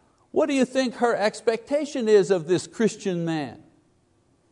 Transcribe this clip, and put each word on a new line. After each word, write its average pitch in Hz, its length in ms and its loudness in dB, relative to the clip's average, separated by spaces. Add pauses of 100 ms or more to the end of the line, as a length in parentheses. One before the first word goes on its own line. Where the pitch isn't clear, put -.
(320)
What 302 140 2
do 285 80 -2
you 262 100 4
think 262 320 -2
her 233 180 0
expectation 226 920 -2
is 202 240 6
of 165 160 0
this 175 180 0
Christian 185 580 -2
man? 156 380 -6 (880)